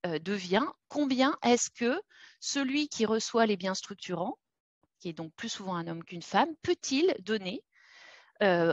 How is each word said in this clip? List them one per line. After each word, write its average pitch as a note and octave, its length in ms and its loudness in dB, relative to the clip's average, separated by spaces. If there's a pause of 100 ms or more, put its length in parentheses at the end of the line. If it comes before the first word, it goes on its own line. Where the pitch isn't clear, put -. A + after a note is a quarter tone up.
euh, E3 140 -2
devient F#3+ 460 -2 (220)
combien C4+ 560 2
est-ce A#3+ 260 4
que B3+ 320 -2 (380)
celui C#4 480 -2
qui - 180 -2
reçoit A3 400 2
les G#3 120 2
biens F#3+ 180 -4
structurants, F#3 640 -8 (640)
qui F3 80 -8
est E3 40 -8
donc D#3+ 200 -10
plus - 160 -10
souvent F#3 260 -6
un E3 120 -6
homme E3 160 -8
qu'une F3 180 -12
femme, D4 400 2
peut-il E4+ 580 2
donner, G3 420 -4 (800)
euh, F3 320 6